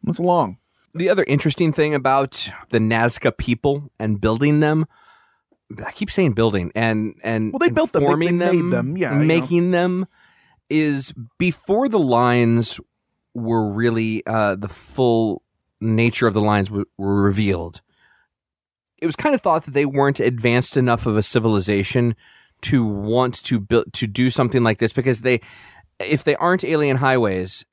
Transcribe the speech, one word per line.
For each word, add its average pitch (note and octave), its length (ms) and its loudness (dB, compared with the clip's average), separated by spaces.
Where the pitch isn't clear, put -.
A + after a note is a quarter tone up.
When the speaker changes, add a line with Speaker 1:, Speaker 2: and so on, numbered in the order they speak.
Speaker 1:
That's F3+ 180 -4
long. E3+ 380 0
Speaker 2:
The F3 140 -2
other F#3+ 180 2
interesting D3 460 0
thing D3+ 220 0
about C3+ 560 0
the A2+ 120 2
Nazca A2+ 540 0
people C#3 640 -4
and G#2+ 220 -4
building B2+ 400 2
them, D#3 260 2
I - 100 -12
keep - 180 -6
saying F3 220 2
building, G2+ 420 0
and, A2 480 -2
and A2 300 -2
Speaker 1:
Well, - 80 -4
they E4+ 100 2
built - 220 0
them. D3+ 100 0
They, C#3 40 2
Speaker 2:
forming E3 320 0
Speaker 1:
they F3 140 0
made F3+ 60 2
Speaker 2:
them, E3+ 120 -2
Speaker 1:
them. C3 280 -2
Yeah, D3+ 160 -4
you C#3+ 60 2
know. D3+ 40 4
Speaker 2:
making E3+ 460 2
them, F3+ 360 0
is D3 460 -2
before G3 500 0
the G#3+ 120 2
lines A#2+ 760 2
were A2+ 380 -2
really, A2+ 560 -2
uh, G#2 300 0
the G2+ 120 -8
full A2+ 760 0
nature A2+ 460 2
of G#2 80 2
the G#2+ 80 2
lines G#2 260 2
w-, G#2 160 -4
were G2 240 0
revealed. G2 580 0
It E3 60 -4
was D#3+ 100 -2
kind D4 180 0
of A3+ 60 0
thought D#3+ 240 0
that C#3 100 -14
they C#3+ 120 2
weren't C#3 340 0
advanced A#2+ 560 0
enough B2 300 2
of A2 100 2
a G#2+ 60 2
civilization G#2+ 960 0
to B2+ 220 2
want A2 500 -2
to A#2 160 0
build, A2 320 0
to - 140 -4
do B2 240 0
something B2 340 0
like A2 140 0
this, A2+ 160 -2
because B2 260 -2
they, B2 200 0
if C3+ 240 -2
they D3 120 2
aren't F3+ 280 0
alien D3 320 0
highways A2+ 760 -2